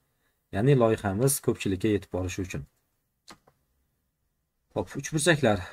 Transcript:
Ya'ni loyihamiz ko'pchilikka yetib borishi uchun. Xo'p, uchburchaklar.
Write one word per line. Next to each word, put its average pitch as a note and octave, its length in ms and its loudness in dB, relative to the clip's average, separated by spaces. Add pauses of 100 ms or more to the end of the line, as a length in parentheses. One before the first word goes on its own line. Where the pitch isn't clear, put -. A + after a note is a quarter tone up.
(520)
Ya'ni B2+ 260 4
loyihamiz A2+ 640 2
ko'pchilikka G#2 540 0
yetib G2 180 -4
borishi F#2 300 -6
uchun. D2+ 240 -10 (2000)
Xo'p, - 220 -8
uchburchaklar. D3 580 2 (140)